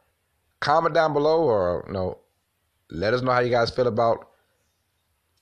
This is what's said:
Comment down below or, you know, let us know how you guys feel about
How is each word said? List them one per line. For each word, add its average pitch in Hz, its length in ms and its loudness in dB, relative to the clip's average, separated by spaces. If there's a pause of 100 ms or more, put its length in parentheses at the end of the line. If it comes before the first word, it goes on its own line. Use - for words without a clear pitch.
(600)
Comment 160 340 0
down 160 180 2
below 156 320 2
or, 95 440 0
you - 60 -10
know, 92 260 -4 (720)
let 95 240 -2
us 127 80 -2
know 127 100 0
how 123 100 2
you 123 80 0
guys 117 200 2
feel 123 180 0
about 117 420 0 (1120)